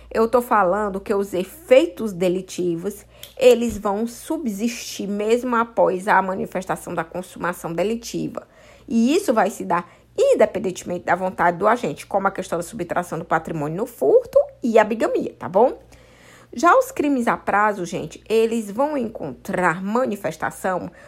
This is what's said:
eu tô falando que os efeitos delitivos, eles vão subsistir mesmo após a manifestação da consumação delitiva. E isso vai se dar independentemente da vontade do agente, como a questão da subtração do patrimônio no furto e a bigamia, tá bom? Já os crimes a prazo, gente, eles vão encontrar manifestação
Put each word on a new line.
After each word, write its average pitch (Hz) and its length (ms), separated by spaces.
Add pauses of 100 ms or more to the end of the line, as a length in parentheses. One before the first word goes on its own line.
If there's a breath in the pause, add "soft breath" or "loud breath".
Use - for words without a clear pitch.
(120)
eu 226 160
tô 247 140
falando 202 580
que 196 140
os 202 220
efeitos 254 760
delitivos, 180 920 (320 loud breath)
eles 233 400
vão 208 300
subsistir 233 1000
mesmo 226 480
após 190 520
a 175 120
manifestação 185 760
da 170 80
consumação 175 680
delitiva. 180 760 (400 loud breath)
E 233 280
isso 403 160
vai 214 200
se 196 120
dar 175 240 (300 loud breath)
independentemente 208 880
da 156 80
vontade 175 440
do 196 100
agente, 214 400
como 196 200
a 196 40
questão 180 260
da 170 60
subtração 175 560
do 175 60
patrimônio 165 520
no 214 80
furto - 540 (240)
e 226 160
a 214 40
bigamia, 247 540
tá - 100
bom? 233 300 (720 loud breath)
Já 330 240
os 523 160
crimes 269 360
a 175 100
prazo, 202 480
gente, 156 420
eles 226 440
vão 285 260
encontrar 185 840
manifestação 202 1080 (180 loud breath)